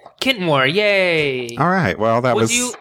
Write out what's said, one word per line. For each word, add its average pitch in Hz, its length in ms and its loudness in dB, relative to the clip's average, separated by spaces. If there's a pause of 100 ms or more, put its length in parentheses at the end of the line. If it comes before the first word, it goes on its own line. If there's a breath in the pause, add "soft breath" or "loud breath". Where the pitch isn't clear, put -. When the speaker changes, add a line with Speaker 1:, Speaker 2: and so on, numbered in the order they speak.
(200)
Speaker 1:
Kitten 226 260 -4
War! 139 220 2
Yay! 160 920 0
Speaker 2:
All 156 120 0
right, 160 280 0
well, 113 240 0
that 123 140 2
Speaker 1:
Would - 60 0
Speaker 2:
was 117 160 0
Speaker 1:
you, 247 240 -4